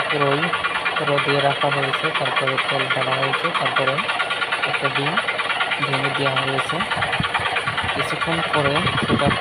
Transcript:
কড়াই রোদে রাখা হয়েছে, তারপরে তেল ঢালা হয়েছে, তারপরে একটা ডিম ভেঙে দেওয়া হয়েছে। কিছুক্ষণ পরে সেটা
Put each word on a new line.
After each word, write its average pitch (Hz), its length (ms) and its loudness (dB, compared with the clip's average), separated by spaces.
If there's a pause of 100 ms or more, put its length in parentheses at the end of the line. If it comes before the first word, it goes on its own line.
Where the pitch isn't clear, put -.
কড়াই 143 320 2 (680)
রোদে 143 280 2 (120)
রাখা 139 280 2
হয়েছে, 139 300 0 (140)
তারপরে 135 340 0 (140)
তেল 135 160 0 (100)
ঢালা 131 280 0
হয়েছে, 135 260 0 (120)
তারপরে 135 340 2 (760)
একটা - 240 0
ডিম 143 180 0 (720)
ভেঙে 139 320 0
দেওয়া 135 260 0
হয়েছে। 135 340 -2 (1160)
কিছুক্ষণ 165 440 -2 (160)
পরে 143 200 2 (320)
সেটা - 220 2 (140)